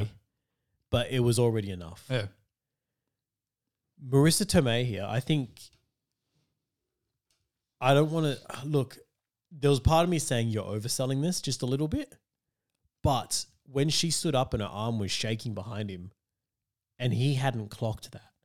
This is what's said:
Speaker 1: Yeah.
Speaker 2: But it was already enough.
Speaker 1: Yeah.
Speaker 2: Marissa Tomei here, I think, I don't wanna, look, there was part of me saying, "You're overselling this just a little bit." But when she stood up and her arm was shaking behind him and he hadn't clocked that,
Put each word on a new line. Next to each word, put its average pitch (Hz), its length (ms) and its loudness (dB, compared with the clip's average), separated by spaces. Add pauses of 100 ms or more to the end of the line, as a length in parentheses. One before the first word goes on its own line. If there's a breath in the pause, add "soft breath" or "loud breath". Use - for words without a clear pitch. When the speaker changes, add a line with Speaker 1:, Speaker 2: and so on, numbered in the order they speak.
Speaker 1:
Yeah. 101 40 0 (840)
Speaker 2:
But 120 220 -2
it 131 80 0
was 120 180 4
already 110 320 2
enough. 87 400 -12
Speaker 1:
Yeah. 117 160 -2 (1800)
Speaker 2:
Marissa 139 400 4
Tomei 123 400 4
here, 101 240 -4
I 110 120 0
think, 147 400 -2 (2250)
I 131 140 6
don't 151 160 4
wanna, 156 260 0 (280)
look, 147 340 -2 (520)
there 143 200 0
was 135 100 4
part 160 240 6
of 180 60 0
me 170 80 0
saying, 117 300 0
"You're 107 160 -2
overselling 120 580 -2
this 180 180 -2
just - 220 -4
a 131 40 -2
little 139 220 0
bit." 277 280 -6 (840)
But - 420 0 (200)
when 139 240 0
she 160 220 0
stood 156 240 0
up 127 200 0
and 110 80 -2
her 98 60 -4
arm 110 300 -4
was 95 120 -2
shaking 113 440 -4
behind 104 360 -8
him 92 220 -12 (880)
and 120 140 0
he 131 220 2
hadn't 123 360 -2
clocked - 420 -6
that, - 200 -20 (120)